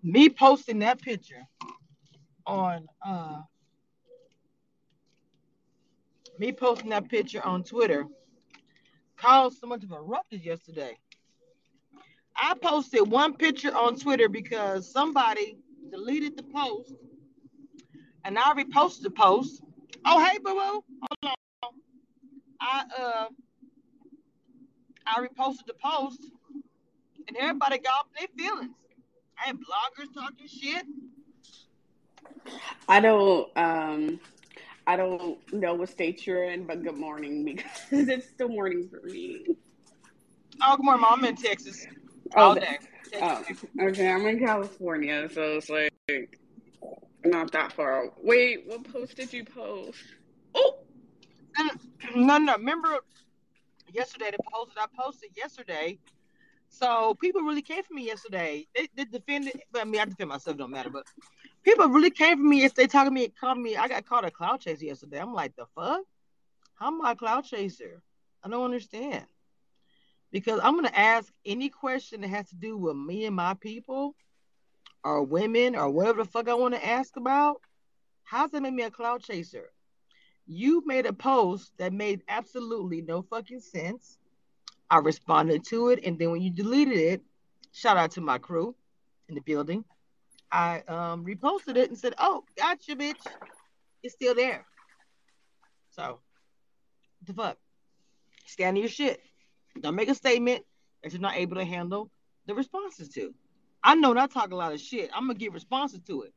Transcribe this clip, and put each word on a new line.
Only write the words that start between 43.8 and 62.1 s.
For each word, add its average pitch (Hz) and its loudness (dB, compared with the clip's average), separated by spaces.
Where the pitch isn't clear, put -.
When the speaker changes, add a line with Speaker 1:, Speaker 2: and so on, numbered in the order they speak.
Speaker 2:
okay. 190 2
I'm 190 0
in 226 0
California, 175 -2
so 160 -6
it's, 151 -8
like, 151 0
not 165 2
that 156 -2
far. 135 -2
Wait, 240 4
what 233 -12
post 254 -12
did 254 -14
you 240 -12
post? 220 -14
Oh! 539 4
Speaker 1:
No, 311 2
no, 262 8
no. 294 4
Remember 294 -2
yesterday, 226 -6
the 208 -12
post 226 -10
that 214 -6
I 247 -12
posted 254 -12
yesterday? 196 -10
So 226 2
people 370 0
really 302 -2
came 349 -8
for 370 -14
me 262 -10
yesterday. 185 -6
They, 294 -4
they 269 -6
defended, 262 -6
but 233 -4
I 214 -4
mean, 214 -2
I 214 2
defend 190 -10
myself, 143 -8
don't 135 -8
matter, 131 -8
but 135 -12
people 403 8
really 302 6